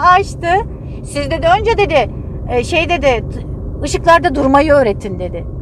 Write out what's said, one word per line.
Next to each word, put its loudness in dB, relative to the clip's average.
açtı. 2
"Siz," -6
dedi, -2
"önce," 0
dedi, 2
e, 0
şey 0
dedi, 0
"t-, -4
ışıklarda 2
durmayı 4
öğretin," 0
dedi. -8